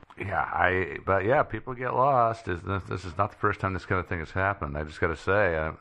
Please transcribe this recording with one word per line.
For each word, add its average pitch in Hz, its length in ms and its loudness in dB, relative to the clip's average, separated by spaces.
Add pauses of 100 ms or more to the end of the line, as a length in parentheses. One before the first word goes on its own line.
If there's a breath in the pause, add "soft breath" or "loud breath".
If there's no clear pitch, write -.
(180)
Yeah, - 220 -2 (100)
I, 90 540 2
but 95 220 2
yeah, 135 160 4
people 113 320 -8
get 123 180 -6
lost. 123 560 2
Is 87 140 -2
this, 95 220 -2
this 104 200 -6
is 80 140 -10
not 101 140 0
the - 40 -20
first 104 240 0
time 95 140 -2
this 85 100 -6
kind 92 160 0
of 82 80 -4
thing 87 120 -4
has 76 100 -8
happened. 92 480 -2
I 76 60 -2
just 78 140 -12
gotta 82 160 2
say, 92 420 2
uh, 78 240 0